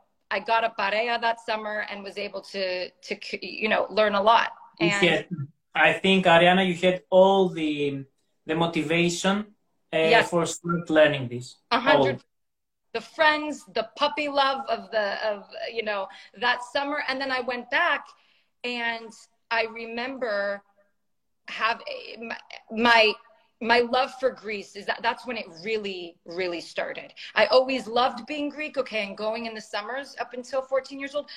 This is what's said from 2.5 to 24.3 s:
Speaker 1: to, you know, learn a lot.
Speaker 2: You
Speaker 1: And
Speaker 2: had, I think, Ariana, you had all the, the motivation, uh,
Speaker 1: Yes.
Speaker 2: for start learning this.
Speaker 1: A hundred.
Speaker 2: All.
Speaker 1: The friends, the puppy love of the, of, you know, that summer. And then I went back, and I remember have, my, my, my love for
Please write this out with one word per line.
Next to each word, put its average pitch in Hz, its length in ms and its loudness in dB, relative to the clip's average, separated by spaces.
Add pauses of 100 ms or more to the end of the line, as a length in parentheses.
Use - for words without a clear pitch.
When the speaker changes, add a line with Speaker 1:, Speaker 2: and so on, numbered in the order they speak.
Speaker 1:
to, - 560 -10
you 214 220 -6
know, 185 200 0
learn 202 280 2
a 196 60 2
lot. 214 280 4 (300)
Speaker 2:
You 214 80 4
Speaker 1:
And 202 200 4
Speaker 2:
had, 156 200 0 (460)
I 156 180 4
think, 190 340 4
Ariana, 175 400 8
you 180 80 0
had 185 340 2
all 190 400 8
the, 147 560 -2 (420)
the 156 100 -2
motivation, 170 1000 0 (360)
uh, 165 60 -4
Speaker 1:
Yes. 165 320 4
Speaker 2:
for 170 160 0
start 170 460 -4
learning 143 380 4
this. 120 280 -12 (140)
Speaker 1:
A 240 100 2
hundred. 240 360 4
Speaker 2:
All. - 60 -18 (720)
Speaker 1:
The 226 60 -4
friends, 302 640 0 (100)
the 220 220 -2
puppy 294 320 0
love 269 400 0
of 208 220 -6
the, 214 360 -2
of, 202 180 -4 (280)
you 226 100 -6
know, 208 260 -6 (320)
that 240 220 0
summer. 285 460 -4
And 262 120 -4
then 269 100 -4
I 254 100 -2
went 240 300 -8
back, 311 360 0 (580)
and 233 460 -6 (400)
I 226 140 0
remember 226 1000 -6 (840)
have, 226 320 -2 (400)
my, 233 160 -10 (340)
my, 220 420 6 (480)
my 233 200 4
love 254 400 0
for 254 100 0